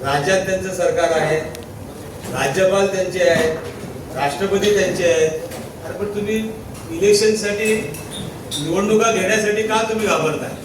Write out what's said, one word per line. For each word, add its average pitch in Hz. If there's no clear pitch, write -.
राज्यात 180
त्यांचं 185
सरकार 170
आहे, 156
राज्यपाल 185
त्यांचे 180
आहेत, 160
राष्ट्रपती 196
त्यांचे 180
आहेत. 160
अरे 208
पण 208
तुम्ही 208
इलेक्शनसाठी 208
निवडणुका 214
घेण्यासाठी 208
का 220
तुम्ही 220
घाबरताय? 156